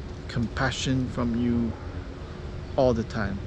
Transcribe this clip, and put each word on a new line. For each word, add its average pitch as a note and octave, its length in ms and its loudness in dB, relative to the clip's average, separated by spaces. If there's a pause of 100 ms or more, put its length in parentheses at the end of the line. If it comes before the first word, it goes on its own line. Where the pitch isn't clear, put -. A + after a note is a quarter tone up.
(280)
compassion B2+ 840 0
from A#2+ 300 0
you A#2+ 320 4 (1040)
all B2+ 180 8
the A2+ 100 2
time. G2 440 -2